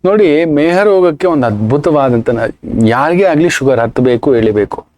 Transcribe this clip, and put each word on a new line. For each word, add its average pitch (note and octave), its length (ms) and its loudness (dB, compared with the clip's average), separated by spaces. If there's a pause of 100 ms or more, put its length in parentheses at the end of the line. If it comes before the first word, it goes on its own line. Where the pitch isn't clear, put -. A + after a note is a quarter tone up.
ನೋಡಿ, F3+ 400 2
ಮೇಹ E3 380 0
ರೋಗಕ್ಕೆ F#3 440 2
ಒಂದು C#3 200 0
ಅದ್ಭುತವಾದಂಥ B2 800 0
ನ-, A#2 220 -4 (340)
ಯಾರಿಗೇ D3 380 0
ಆಗ್ಲಿ E3+ 260 2
ಶುಗರ್ C3 300 0
ಹತ್ತಬೇಕು, B2 560 0
ಇಳಿಬೇಕು. G#2+ 500 -2 (120)